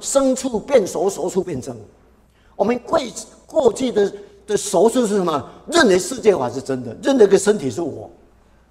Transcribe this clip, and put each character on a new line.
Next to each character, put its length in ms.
生 340
处 240
变 280
熟， 240
熟 180
处 160
变 160
真。 160
我 80
们 160
过-， 180
过 260
去 200
的， 200
的 100
熟 340
处 160
是 120
什 60
么？ 260
认 180
为 120
世 220
界 160
法 140
是 100
真 220
的， 180
认 160
为 100
个 120
身 180
体 140
是 100
我。 300